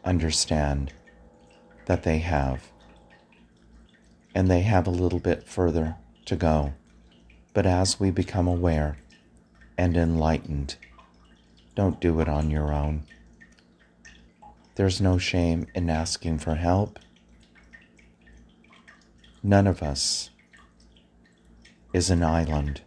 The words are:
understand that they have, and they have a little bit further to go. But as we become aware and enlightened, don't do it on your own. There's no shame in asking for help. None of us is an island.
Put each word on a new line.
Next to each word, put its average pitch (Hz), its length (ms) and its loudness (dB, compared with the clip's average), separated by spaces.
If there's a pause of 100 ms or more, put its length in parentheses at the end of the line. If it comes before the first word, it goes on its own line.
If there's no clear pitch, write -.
understand 76 880 -2 (920)
that 90 180 0
they 80 160 0
have, 71 520 -4 (1600)
and 92 160 2
they 90 120 4
have 95 260 2
a 92 40 -2
little 90 280 0
bit 85 280 -2
further 82 480 0 (300)
to 98 100 -4
go. 76 380 0 (800)
But 98 120 0
as 92 340 2
we 98 100 2
become 90 380 -2
aware 82 500 0 (800)
and 90 200 0
enlightened, 80 800 -2 (1000)
don't 95 240 0
do 82 220 0
it 78 80 0
on 76 200 -2
your 76 240 -2
own. 76 300 -4 (1700)
There's 95 260 0
no 92 160 4
shame 85 580 0
in 87 140 -2
asking 80 500 -4
for 78 160 -4
help. 87 440 -2 (2500)
None 101 260 6
of 87 160 0
us - 460 -4 (1600)
is 90 180 2
an 85 140 4
island. 78 640 0